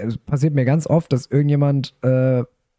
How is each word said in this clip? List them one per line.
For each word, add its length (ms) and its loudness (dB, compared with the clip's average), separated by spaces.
es 100 -6
passiert 380 -2
mir 100 2
ganz 220 0
oft, 260 0
dass 140 -2
irgendjemand, 680 0
äh, 400 2